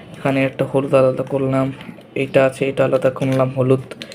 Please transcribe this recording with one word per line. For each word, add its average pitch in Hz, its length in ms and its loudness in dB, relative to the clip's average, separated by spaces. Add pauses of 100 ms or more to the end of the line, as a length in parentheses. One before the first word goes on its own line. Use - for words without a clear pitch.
(180)
এখানে 135 260 0
একটা 135 200 -2
হলুদ 135 300 0
আলাদা 131 280 4
করলাম, 135 500 -2 (420)
এইটা 135 300 2
আছে, 135 240 -2
এটা 135 160 0
আলাদা 131 260 2
করলাম 131 400 0
হলুদ, 131 440 0 (200)